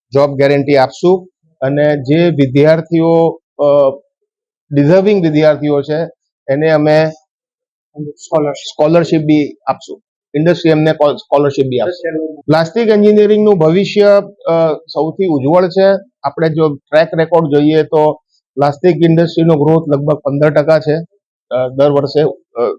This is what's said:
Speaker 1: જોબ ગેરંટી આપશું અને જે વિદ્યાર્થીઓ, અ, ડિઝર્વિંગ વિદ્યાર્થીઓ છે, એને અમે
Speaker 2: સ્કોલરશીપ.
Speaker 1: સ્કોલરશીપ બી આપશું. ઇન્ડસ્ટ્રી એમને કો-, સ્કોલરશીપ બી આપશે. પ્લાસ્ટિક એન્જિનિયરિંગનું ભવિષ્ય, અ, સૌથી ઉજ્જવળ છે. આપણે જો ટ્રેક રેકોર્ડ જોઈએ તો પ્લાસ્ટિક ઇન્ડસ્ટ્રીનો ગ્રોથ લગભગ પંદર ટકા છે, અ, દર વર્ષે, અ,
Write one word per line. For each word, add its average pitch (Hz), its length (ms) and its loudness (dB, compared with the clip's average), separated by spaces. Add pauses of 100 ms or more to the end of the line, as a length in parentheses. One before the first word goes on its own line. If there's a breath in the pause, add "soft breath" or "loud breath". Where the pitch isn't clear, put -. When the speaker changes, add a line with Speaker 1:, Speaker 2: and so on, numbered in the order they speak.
(120)
Speaker 1:
જોબ 139 220 0
ગેરંટી 139 420 0
આપશું 175 520 0 (320)
અને 147 360 0
જે 151 340 0
વિદ્યાર્થીઓ, 160 1080 0 (180)
અ, 143 320 2 (800)
ડિઝર્વિંગ 185 520 2
વિદ્યાર્થીઓ 147 600 0
છે, 151 220 -4 (480)
એને 156 180 0
અમે 156 360 2 (920)
Speaker 2:
સ્કોલરશીપ. 147 540 -6
Speaker 1:
સ્કોલરશીપ 165 680 -2
બી 151 360 -2 (100)
આપશું. - 340 -10 (340)
ઇન્ડસ્ટ્રી 160 360 0
એમને 156 220 2
કો-, 147 240 0
સ્કોલરશીપ 143 500 -2
બી 123 120 -4
આપશે. 175 320 -6 (360)
પ્લાસ્ટિક 165 420 0
એન્જિનિયરિંગનું 208 680 2
ભવિષ્ય, 202 640 2 (260)
અ, 165 240 0 (220)
સૌથી 160 320 -4
ઉજ્જવળ 160 420 0
છે. 190 300 2 (240)
આપણે 160 260 -4
જો 156 260 -2
ટ્રેક 156 340 -2 (100)
રેકોર્ડ 160 400 0
જોઈએ 151 240 2
તો 151 300 0 (420)
પ્લાસ્ટિક 143 420 0 (140)
ઇન્ડસ્ટ્રીનો 165 440 0
ગ્રોથ 156 340 0
લગભગ 143 300 -2
પંદર 143 320 0
ટકા 156 280 0
છે, 147 160 -2 (560)
અ, 127 180 -4
દર 135 220 0
વર્ષે, 143 320 0 (380)
અ, 117 180 -2